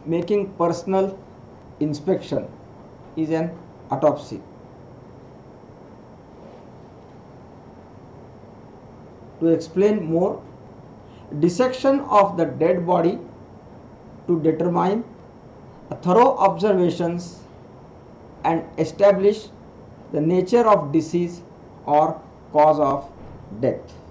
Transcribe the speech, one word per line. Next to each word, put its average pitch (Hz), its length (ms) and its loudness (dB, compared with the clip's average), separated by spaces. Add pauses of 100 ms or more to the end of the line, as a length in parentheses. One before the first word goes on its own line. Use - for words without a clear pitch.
making 180 480 -2
personal 190 640 -2 (640)
inspection, 151 680 -4 (720)
is 160 140 -2
an 165 200 -2 (400)
autopsy. - 500 -2 (4000)
To 165 60 2
explain 185 580 0
more, 170 360 -2 (1000)
dissection 180 580 0 (100)
of 170 280 4
the 165 80 0
dead 165 420 0
body 180 320 0 (1080)
to 170 140 0
determine 175 640 0 (840)
a - 80 -12
thorough 226 400 4
observations 175 1040 0 (1040)
and 160 180 -2 (140)
establish 202 720 2 (640)
the 147 80 -2
nature 185 480 2
of 170 240 4
disease 170 520 -2 (420)
or 156 340 2 (320)
cause 151 280 4
of 143 320 -2 (500)
death. - 320 -4 (180)